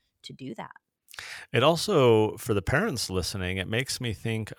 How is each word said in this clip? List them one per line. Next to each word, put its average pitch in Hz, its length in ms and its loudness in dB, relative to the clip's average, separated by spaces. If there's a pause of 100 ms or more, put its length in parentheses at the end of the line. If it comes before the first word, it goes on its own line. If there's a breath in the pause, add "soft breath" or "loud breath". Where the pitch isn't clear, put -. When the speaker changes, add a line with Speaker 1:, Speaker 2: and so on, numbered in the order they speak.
(240)
Speaker 1:
to - 100 -18
do 135 220 -12
that? - 160 -14 (840 loud breath)
Speaker 2:
It 123 100 4
also, 135 760 4
for - 160 -4
the 101 80 2
parents 156 480 -2
listening, 92 480 -4
it 92 100 -4
makes 117 340 -4
me 117 120 -4
think 110 460 -6